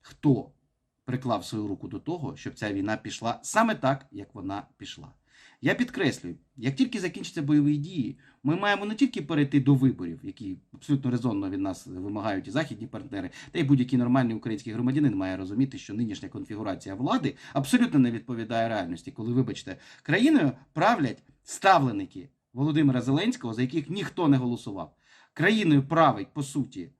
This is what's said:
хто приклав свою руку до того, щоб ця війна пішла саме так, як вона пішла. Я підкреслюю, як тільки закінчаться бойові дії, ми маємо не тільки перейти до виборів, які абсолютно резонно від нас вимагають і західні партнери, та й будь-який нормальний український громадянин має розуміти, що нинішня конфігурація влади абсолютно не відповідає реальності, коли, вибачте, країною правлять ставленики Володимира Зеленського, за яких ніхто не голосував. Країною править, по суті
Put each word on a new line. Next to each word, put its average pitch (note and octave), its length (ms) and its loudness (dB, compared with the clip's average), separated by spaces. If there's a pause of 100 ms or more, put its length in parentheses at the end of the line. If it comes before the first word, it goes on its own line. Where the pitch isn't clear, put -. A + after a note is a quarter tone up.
хто - 500 0 (540)
приклав B2 400 -2
свою G#2+ 220 -6
руку G2 200 -8
до G2 120 -10
того, C#3+ 360 -6
щоб - 180 -12
ця G#2 200 -6
війна G2+ 240 -2
пішла A2+ 460 -6
саме A3 320 2
так, C3+ 360 -2
як G2+ 240 -16
вона G2 280 -10 (140)
пішла. F#2 300 -18 (560)
Я E3 120 2
підкреслюю, D3 600 -2 (220)
як C3+ 180 -2
тільки A#3+ 240 0
закінчаться F3+ 420 -6
бойові D3 360 4
дії, D3 400 -6 (260)
ми D3+ 120 2
маємо G3+ 300 0
не G#3+ 100 -4
тільки B3 260 0
перейти D3 380 2
до C#3 160 6
виборів, G#2 480 0
які F#2+ 340 -12 (160)
абсолютно C3+ 380 -2
резонно A2+ 380 -2
від F#2+ 100 -4
нас F#2+ 280 -6
вимагають G2+ 600 -6
і F#2+ 40 -14
західні A#2+ 360 -6
партнери, G2 420 -10 (220)
та - 80 -4
й D#3+ 40 2
будь-який C3 360 4
нормальний B2 360 2
український G#2+ 380 -6
громадянин B2 420 2
має F#2 220 -4
розуміти, G#2 400 -2
що G2+ 160 -12
нинішня G2+ 360 -6
конфігурація G2 680 -8
влади D3 400 -2 (180)
абсолютно A#3 460 2
не B2 120 6
відповідає A2+ 580 -4
реальності, F2 420 -6
коли, A2+ 220 -6
вибачте, G#2+ 440 -2 (260)
країною A3+ 480 4 (220)
правлять D#3 500 2 (200)
ставленики A#2+ 840 2 (240)
Володимира C#3+ 480 4
Зеленського, C#3 520 0
за A2+ 80 -2
яких C#3+ 280 -2
ніхто F3 380 -2
не C#3 100 6
голосував. A2+ 580 -6 (380)
Країною D#3+ 540 4
править, C#3 460 2
по D3 100 -6
суті A2+ 460 -8 (100)